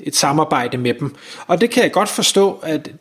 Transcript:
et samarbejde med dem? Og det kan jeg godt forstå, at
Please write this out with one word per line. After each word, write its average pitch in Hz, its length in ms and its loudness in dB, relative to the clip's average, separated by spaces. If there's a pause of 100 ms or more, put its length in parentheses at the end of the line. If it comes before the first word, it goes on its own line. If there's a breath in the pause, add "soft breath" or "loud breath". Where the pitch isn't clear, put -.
et - 140 -6
samarbejde 139 640 0
med 123 160 0
dem? 139 200 -6 (320 loud breath)
Og 170 140 2
det 233 100 2
kan 247 120 2
jeg 165 100 2
godt 202 160 2
forstå, 196 540 2
at 151 280 -6 (100)